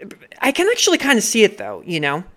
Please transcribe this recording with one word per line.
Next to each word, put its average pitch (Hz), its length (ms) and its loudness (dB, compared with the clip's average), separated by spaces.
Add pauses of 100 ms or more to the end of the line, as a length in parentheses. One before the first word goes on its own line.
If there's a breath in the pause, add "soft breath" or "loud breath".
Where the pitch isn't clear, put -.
(420)
I 269 100 0
can 349 160 0
actually 392 300 2
kinda 269 240 2
see 220 240 2
it, - 120 0
though, 101 280 -10
you 165 160 -4
know? 147 240 -4 (120)